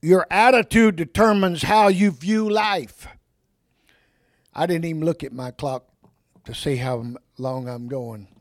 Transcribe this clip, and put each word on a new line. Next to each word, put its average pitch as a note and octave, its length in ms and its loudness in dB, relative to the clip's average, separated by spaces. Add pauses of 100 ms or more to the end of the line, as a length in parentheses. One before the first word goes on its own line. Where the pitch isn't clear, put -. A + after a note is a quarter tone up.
Your F3 300 4
attitude A3 640 4
determines F#3+ 640 0
how G3+ 260 4
you G3+ 220 2
view G#3 380 -2
life. G#3 600 -4 (1500)
I D#3 120 -4
didn't E3 200 -2
even D#3 180 -6
look D#3+ 200 -4
at B2+ 80 -14
my B2+ 180 -12
clock C3 340 -8 (600)
to A2+ 100 -14
see C#3 220 -4
how B2+ 240 -6
m-, A#2+ 180 -12 (180)
long C3 320 -10
I'm A#2+ 200 -12
going, A#2 400 -12 (120)